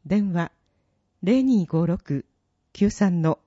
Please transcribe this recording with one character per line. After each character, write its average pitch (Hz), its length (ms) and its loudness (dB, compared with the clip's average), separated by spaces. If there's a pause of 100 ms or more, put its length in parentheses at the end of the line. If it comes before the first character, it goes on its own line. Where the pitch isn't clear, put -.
電 196 260 0
話、 170 180 -2 (720)
零 247 200 2
二 226 240 2
五 165 200 0
六 170 380 -4 (480)
九 202 180 0
三 180 320 0
の 160 240 0